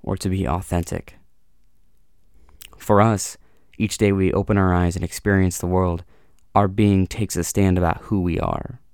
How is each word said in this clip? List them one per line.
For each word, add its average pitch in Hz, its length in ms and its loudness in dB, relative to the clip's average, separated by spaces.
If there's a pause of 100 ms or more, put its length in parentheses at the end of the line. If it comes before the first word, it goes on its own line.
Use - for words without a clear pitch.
or 98 160 -6
to 95 120 -4
be 95 180 -2
authentic. 85 680 -6 (1600)
For 101 240 2
us, 107 360 0 (400)
each 110 220 -4
day 101 120 4
we 95 220 0
open 101 240 0
our 92 160 4
eyes 87 220 2
and 90 100 -4
experience 95 540 0
the 87 80 -6
world, 90 360 0 (520)
our 101 120 4
being 98 380 2
takes - 300 -6
a 85 80 -2
stand 95 340 2
about 87 260 0
who 101 180 -2
we 85 180 -2
are. - 400 -6 (140)